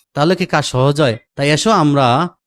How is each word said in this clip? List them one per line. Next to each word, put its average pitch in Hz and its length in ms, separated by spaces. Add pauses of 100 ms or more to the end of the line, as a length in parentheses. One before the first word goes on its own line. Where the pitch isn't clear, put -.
(140)
তাহলে 160 220
কি 175 100
কাজ 151 180
সহজ 143 360
হয়? 120 160 (200)
তাই 143 140
এসো 151 200
আমরা 147 580 (180)